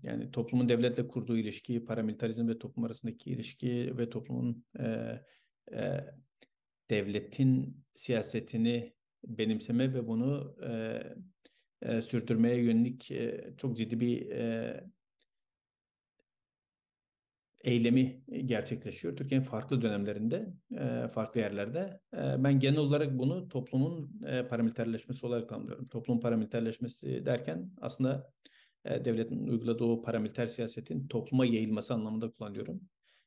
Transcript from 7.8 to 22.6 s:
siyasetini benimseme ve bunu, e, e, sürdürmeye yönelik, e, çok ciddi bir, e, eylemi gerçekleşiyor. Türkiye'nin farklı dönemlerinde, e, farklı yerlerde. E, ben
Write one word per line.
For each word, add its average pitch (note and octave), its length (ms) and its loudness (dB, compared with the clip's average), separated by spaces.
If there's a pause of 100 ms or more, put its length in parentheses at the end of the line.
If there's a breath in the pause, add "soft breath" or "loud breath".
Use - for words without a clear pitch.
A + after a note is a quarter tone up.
siyasetini A#2 1000 0 (300)
benimseme A#2 720 0
ve A#2+ 120 -2
bunu, B2 500 0 (120)
e, A2+ 340 -4 (800 soft breath)
e, A#2 200 2
sürdürmeye A#2 540 4
yönelik, A#2+ 540 4
e, - 460 -4
çok A#2+ 200 -4
ciddi A2+ 240 -2
bir, A#2+ 300 0
e, A2+ 540 -4 (2750)
eylemi A#2+ 580 4 (220)
gerçekleşiyor. G#2+ 720 -2
Türkiye'nin C3 280 2
farklı A2+ 380 0
dönemlerinde, G#2+ 720 0 (260)
e, A#2+ 300 -2
farklı A2+ 320 -2
yerlerde. A#2 600 -2 (140)
E, C3+ 300 0
ben C#3 160 8